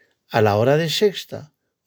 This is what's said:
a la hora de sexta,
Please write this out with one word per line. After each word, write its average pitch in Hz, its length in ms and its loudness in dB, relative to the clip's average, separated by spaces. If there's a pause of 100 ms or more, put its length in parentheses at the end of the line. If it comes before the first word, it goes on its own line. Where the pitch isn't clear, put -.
(300)
a 117 120 0
la 104 160 2
hora 147 180 2
de 160 140 -2
sexta, - 640 -4 (340)